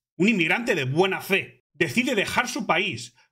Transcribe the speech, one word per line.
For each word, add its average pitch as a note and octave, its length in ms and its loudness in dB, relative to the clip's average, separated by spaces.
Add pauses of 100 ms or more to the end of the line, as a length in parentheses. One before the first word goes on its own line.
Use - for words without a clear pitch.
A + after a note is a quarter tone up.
(180)
Un F#3+ 120 4
inmigrante G#3+ 440 2
de C#3+ 120 0
buena E3 360 0
fe - 520 -4
decide A#3+ 420 -2
dejar A3 320 0
su A#3+ 180 -6
país E3+ 500 -2 (160)